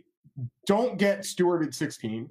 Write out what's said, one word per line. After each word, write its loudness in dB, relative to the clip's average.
don't 2
get 2
Stewart 2
at -4
sixteen. -6